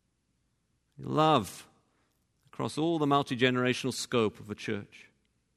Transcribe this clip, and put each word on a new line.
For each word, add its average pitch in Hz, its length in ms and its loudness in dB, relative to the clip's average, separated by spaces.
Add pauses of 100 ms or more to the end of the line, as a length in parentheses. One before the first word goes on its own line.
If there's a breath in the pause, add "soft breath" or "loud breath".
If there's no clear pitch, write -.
(1000)
Love 135 680 0 (840)
across 123 260 -6
all 165 220 -2
the 147 80 2
multi-generational 127 840 2
scope - 460 0
of 104 120 -14
a 104 40 -8
church. - 540 -10 (480)